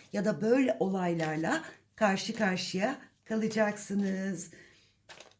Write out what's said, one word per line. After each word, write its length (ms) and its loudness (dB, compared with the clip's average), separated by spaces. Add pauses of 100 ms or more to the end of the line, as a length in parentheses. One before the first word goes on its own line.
(140)
ya 120 0
da 160 0
böyle 380 4
olaylarla 840 0 (320)
karşı 400 0
karşıya 640 -2 (260)
kalacaksınız. 1300 -2 (880)